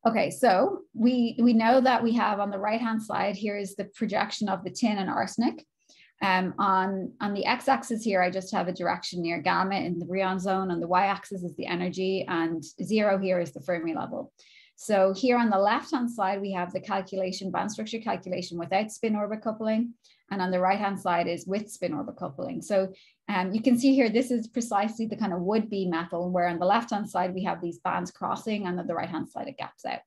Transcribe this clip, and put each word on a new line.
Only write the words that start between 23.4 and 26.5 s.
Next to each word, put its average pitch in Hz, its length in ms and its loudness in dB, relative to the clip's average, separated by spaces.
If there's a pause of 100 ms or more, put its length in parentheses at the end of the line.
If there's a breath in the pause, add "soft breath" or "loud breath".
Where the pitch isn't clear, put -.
you 220 100 0
can 247 160 6
see 269 160 6
here, 254 140 6
this 240 220 2
is 233 180 -2
precisely 226 580 -2
the 214 100 -6
kind 208 160 -2
of 180 80 -2
would-be 196 480 0
metal, 175 420 -2
where 175 180 2
on 170 100 -2